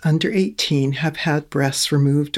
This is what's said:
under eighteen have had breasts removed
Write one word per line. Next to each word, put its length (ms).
under 260
eighteen 640
have 240
had 320
breasts 420
removed 460